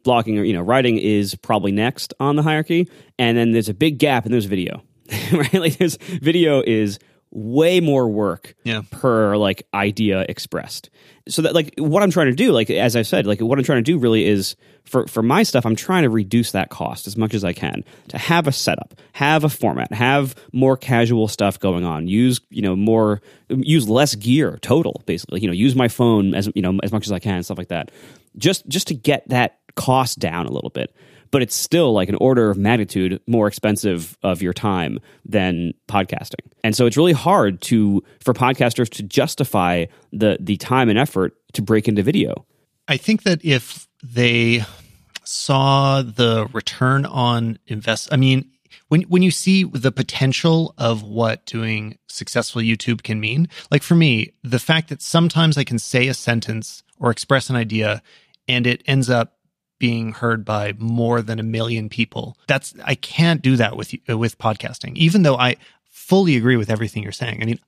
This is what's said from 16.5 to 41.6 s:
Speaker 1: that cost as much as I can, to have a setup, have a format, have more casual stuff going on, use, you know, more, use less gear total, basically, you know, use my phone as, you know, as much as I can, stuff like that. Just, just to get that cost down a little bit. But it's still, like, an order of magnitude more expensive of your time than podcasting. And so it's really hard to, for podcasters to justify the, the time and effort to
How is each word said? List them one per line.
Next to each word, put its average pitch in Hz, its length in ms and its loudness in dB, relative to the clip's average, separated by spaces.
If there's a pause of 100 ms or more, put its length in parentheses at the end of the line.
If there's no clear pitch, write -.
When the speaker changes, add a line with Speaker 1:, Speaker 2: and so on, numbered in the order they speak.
Speaker 1:
that 92 180 -2
cost - 360 -8
as 101 100 -10
much 110 180 -2
as 101 100 -2
I 87 80 0
can, - 320 -6 (240)
to - 100 -10
have 170 280 0
a 139 60 0
setup, - 420 -4 (180)
have 147 300 2
a 156 60 0
format, 71 440 -4
have 131 440 2 (160)
more 131 240 2
casual 117 500 2
stuff 101 320 -2
going 87 260 -2
on, 82 220 -4
use, 123 340 2 (100)
you - 120 -6
know, 92 140 0
more, 107 440 2 (280)
use 131 400 0
less 127 260 2
gear 117 480 0
total, - 440 0
basically, 87 340 -6
you 107 80 -2
know, 87 40 -2
use 120 220 2
my 123 140 2
phone 110 460 2
as, 101 200 -2
you 104 80 -2
know, 92 220 0
as - 80 -4
much 107 140 -4
as 104 60 -6
I 90 60 -4
can, 92 240 -4
stuff 87 160 -8
like 87 100 -12
that. 80 220 -8 (480)
Just, 165 300 0
just 185 200 -4
to 170 60 -4
get 139 340 -2
that 123 300 -2 (160)
cost 131 460 -2
down 82 260 -4
a 57 60 -8
little - 180 -8
bit. - 240 -8 (380)
But 139 100 2
it's - 140 -4
still, 160 360 2
like, 98 160 2
an 101 60 -2
order 120 360 4
of 95 60 0
magnitude 98 680 0
more 113 220 2
expensive 98 760 -2
of 92 200 -2
your 90 100 -2
time 90 480 -4 (240)
than 87 500 -2 (140)
podcasting. - 580 -4 (160)
And 110 120 0
so 123 120 2
it's 117 100 0
really 170 160 4
hard 139 500 2
to, 104 400 2 (180)
for 127 120 0
podcasters 123 580 2
to - 120 -12
justify 92 840 -2 (260)
the, 104 280 0
the 95 160 -2
time 131 320 2
and 104 80 4
effort 104 400 0 (180)
to - 80 -4